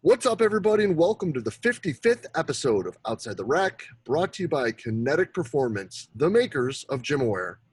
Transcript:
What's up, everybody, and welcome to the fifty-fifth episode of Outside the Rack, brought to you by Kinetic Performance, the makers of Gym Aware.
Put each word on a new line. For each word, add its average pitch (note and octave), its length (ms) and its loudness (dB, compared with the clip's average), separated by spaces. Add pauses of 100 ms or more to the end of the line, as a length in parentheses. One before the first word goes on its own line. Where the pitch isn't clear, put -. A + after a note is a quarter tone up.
What's A3+ 240 4
up, A3+ 160 2
everybody, G#3+ 440 4
and F3+ 120 2
welcome F3 360 0
to B2+ 80 -4
the G#2+ 100 -4
fifty-fifth A#3 800 -2
episode A#2+ 540 0
of F2+ 180 -12
Outside A2 320 -8
the G2 80 -8
Rack, F3 380 0 (220)
brought E3 280 0
to F#3+ 100 -8
you E3+ 60 -4
by B2+ 220 0
Kinetic B2 640 -2
Performance, A#2 800 -4
the D3 160 2
makers C#3 540 0
of C3 180 -6
Gym C#3+ 180 -2
Aware. F#2 380 -2 (140)